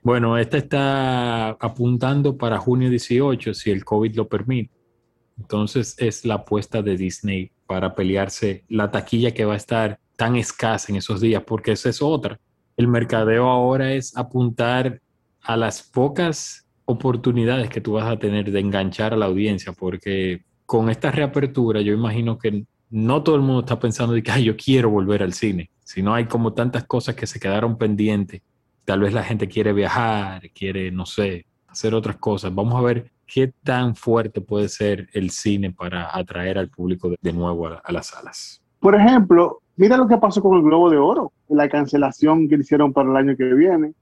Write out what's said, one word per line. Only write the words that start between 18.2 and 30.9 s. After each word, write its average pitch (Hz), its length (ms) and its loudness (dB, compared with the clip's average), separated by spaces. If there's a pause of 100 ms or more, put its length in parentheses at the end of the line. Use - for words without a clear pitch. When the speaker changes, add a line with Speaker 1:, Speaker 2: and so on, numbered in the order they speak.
Speaker 1:
de 98 80 0
enganchar 98 540 -2
a 113 40 0
la 107 100 2
audiencia, 95 440 -2
porque 92 720 -6 (220)
con 113 240 0
esta 113 220 -2
reapertura 135 680 -2
yo 104 120 0
imagino 117 440 -2
que 104 280 -4 (240)
no 117 340 0
todo 156 120 2
el 143 60 2
mundo 131 200 2
está 120 180 -4
pensando 117 340 -2
de 113 80 0
que, 110 100 -4
"Ay, 123 140 2
yo 110 120 0
quiero 131 320 4
volver 101 340 2
al 90 100 -2
cine", 92 360 -4 (140)
sino 98 300 -2
hay 117 120 0
como 117 280 -2
tantas 120 320 -2
cosas 123 300 -4
que 110 120 -8
se - 120 -12
quedaron 110 380 -2
pendientes. 104 640 -2 (440)
Tal 95 140 0
vez 101 140 2
la 110 100 -2
gente 101 240 -4
quiere 104 260 0
viajar, 101 680 -2 (120)
quiere, 95 380 -6